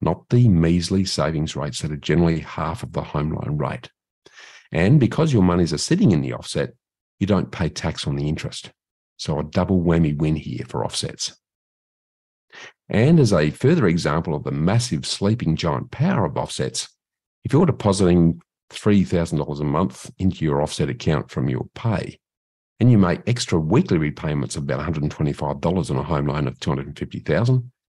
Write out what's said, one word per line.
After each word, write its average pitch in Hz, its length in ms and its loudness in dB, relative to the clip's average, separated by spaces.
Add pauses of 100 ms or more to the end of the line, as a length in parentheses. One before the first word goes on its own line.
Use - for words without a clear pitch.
not - 300 -4
the 123 180 6
measly 87 560 2
savings 78 500 -2
rates 71 260 -8
that 76 120 -6
are 76 40 -6
generally 82 440 2
half 78 420 -8
of 82 100 -12
the 78 100 -4
home 76 280 -4
loan 76 260 -6
rate. - 320 -6 (840)
And 101 260 4
because 147 340 2
your 107 100 6
monies 87 320 2
are 73 40 -2
sitting 170 340 4
in 73 100 2
the 64 100 -4
offset, 67 400 -6 (480)
you 95 60 0
don't 95 260 0
pay 82 160 -2
tax - 380 -8
on 69 100 -4
the 71 100 -4
interest. - 460 -8 (460)
So 76 200 -6
a 78 60 -4
double 90 380 0
whammy 82 340 2
win 78 180 0
here 73 320 -8
for - 180 -6
offsets. - 540 -8 (1500)
And 147 320 4
as 107 140 4
a 76 160 4
further 143 360 2
example 82 480 0
of 73 100 -6
the 67 60 -6
massive 82 560 0
sleeping 98 500 0
giant 71 340 -4
power 143 340 0
of 65 140 -4
offsets, - 500 -6 (560)
if - 80 -8
you're 170 140 6
depositing 87 720 4 (300)
three 101 340 2
thousand 80 340 -2
dollars 71 220 -6
a 76 40 -2
month 80 540 -2
into 92 260 -2
your 71 180 0
offset 76 260 -4
account 67 420 -2
from 67 180 -4
your - 260 -4
pay, - 440 -4 (600)
and 123 100 6
you 113 80 8
make 87 280 4
extra 120 320 0
weekly 90 380 2
repayments 76 600 -4
of 71 80 -6
about 69 160 -4
a - 20 -6
hundred 76 200 -4
and 73 100 -2
twenty-five 71 480 -4
dollars 85 300 -2
on 69 60 -2
a 67 60 -2
home 73 240 -2
loan 71 220 -2
of 64 120 -10
two - 100 -4
hundred 69 160 -4
and 73 120 -14
fifty 67 220 -10
thousand, 120 500 0 (220)